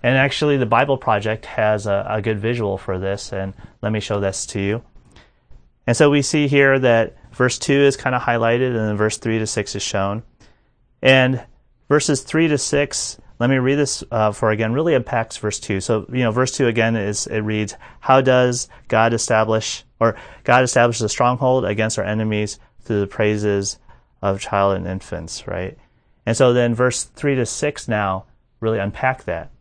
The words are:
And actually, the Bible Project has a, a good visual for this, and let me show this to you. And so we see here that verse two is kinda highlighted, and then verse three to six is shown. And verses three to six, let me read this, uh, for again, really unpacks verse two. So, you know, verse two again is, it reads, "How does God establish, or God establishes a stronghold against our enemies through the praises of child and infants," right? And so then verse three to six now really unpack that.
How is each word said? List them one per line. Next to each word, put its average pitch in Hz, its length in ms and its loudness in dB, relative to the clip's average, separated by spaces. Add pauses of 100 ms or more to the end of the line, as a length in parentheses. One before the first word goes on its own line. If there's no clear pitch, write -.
And 123 140 2
actually, 139 400 2
the 127 100 0
Bible 127 300 2
Project 107 480 -2
has 107 420 0
a, 101 220 0
a 107 140 -4
good 110 160 -2
visual 107 400 -2
for 92 200 -6
this, 98 340 -6
and 95 200 -6 (300)
let 107 100 -2
me 107 80 -2
show 104 200 -4
this 98 260 -4
to - 140 -6
you. 101 220 -2 (1040)
And 120 100 0
so 151 120 6
we 143 140 4
see 147 240 0
here 139 320 4
that 117 380 2 (160)
verse - 260 0
two - 160 0
is 139 220 4
kinda 127 220 -2
highlighted, 117 500 0
and 110 200 -2
then 104 80 -2
verse 107 220 0
three 113 200 -2
to 110 80 -2
six - 280 -4
is 101 80 -6
shown. 101 400 -4 (840)
And 131 400 4 (440)
verses 147 340 2
three 160 260 0
to 147 100 2
six, - 600 -4 (180)
let 123 120 2
me 135 80 4
read 131 180 2
this, 143 340 -2
uh, 110 220 0
for 110 180 0
again, 110 220 0
really 156 220 0
unpacks 117 420 -2
verse - 240 -6
two. 98 200 -4
So, 110 300 -2
you 127 140 -2
know, 113 80 0
verse 123 180 0
two 135 160 0
again 113 300 0
is, 104 320 -4
it 110 120 -2
reads, 107 360 -4 (240)
"How 131 220 4
does 127 460 2 (200)
God 113 240 2
establish, 110 720 0 (160)
or 113 160 2 (260)
God 127 220 4
establishes 120 380 2
a 107 60 -2
stronghold 127 560 0
against 107 340 -2
our - 60 -2
enemies 107 540 -4 (220)
through 104 200 -2
the 98 60 0
praises 104 720 0 (440)
of 98 180 -2
child 98 360 0
and 90 100 -6
infants," 87 600 -10
right? 90 320 -8 (460)
And 113 120 -2
so 123 180 4
then 120 200 2
verse 123 300 0
three - 300 -4
to 127 100 0
six - 420 -6
now 98 380 -2 (360)
really 113 180 -2
unpack 104 460 -4
that. 82 260 -8 (100)